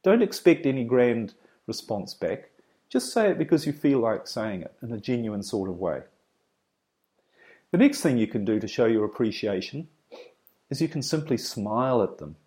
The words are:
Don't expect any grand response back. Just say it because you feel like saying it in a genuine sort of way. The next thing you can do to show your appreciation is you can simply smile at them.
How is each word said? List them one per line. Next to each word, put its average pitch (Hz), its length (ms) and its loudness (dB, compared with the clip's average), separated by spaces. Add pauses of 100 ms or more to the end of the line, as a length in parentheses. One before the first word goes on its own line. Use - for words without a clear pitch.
Don't 226 180 6
expect - 440 4
any 135 180 0
grand 117 500 2 (320)
response 104 480 -8
back. - 380 -6 (380)
Just - 220 -2
say 220 180 2
it 175 80 0
because 156 280 0
you 147 80 -2
feel 139 260 2
like 110 280 -2
saying 107 340 -6
it - 200 -16
in 117 120 -10
a 110 60 -8
genuine 110 440 -4
sort 98 260 -4
of 87 80 -8
way. 82 260 -4 (1700)
The 175 60 2
next 277 240 6
thing 131 160 2
you 110 100 2
can 107 180 -4
do 107 140 0
to 107 80 -4
show - 180 2
your 113 180 4
appreciation 104 880 -4 (800)
is 139 120 -4
you 160 60 2
can 160 140 -4
simply 151 360 -2
smile 117 640 0
at 92 160 -2
them. 76 300 -16